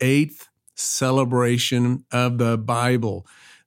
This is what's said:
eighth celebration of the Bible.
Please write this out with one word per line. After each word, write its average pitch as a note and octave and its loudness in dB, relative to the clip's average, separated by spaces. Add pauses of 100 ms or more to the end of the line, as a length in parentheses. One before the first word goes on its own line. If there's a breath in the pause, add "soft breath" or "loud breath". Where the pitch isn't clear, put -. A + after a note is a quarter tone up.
eighth C#3+ 0 (260)
celebration B2 0
of B2 0
the A#2 2
Bible. A#2 -2 (420 loud breath)